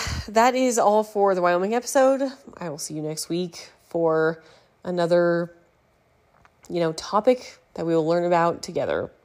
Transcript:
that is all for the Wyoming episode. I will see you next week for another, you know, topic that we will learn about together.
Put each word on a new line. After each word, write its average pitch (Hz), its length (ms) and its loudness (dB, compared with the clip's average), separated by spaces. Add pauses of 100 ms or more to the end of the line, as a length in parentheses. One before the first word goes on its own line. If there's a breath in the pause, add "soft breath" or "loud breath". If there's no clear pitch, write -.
(300 loud breath)
that 233 260 2
is 254 240 0
all 214 240 4
for 202 320 2
the 180 60 -2
Wyoming 180 340 2
episode. 262 560 2 (240)
I 175 140 -10
will 147 80 -10
see - 160 -12
you 151 80 -8
next 156 260 -8
week 170 440 -6 (180)
for 160 520 0 (440 soft breath)
another, 170 680 2 (1160)
you 175 100 -4
know, 160 140 0
topic 220 640 0 (160)
that 170 120 -8
we 165 80 0
will 156 140 2
learn 175 160 2
about 170 380 2
together. 104 500 -4 (140)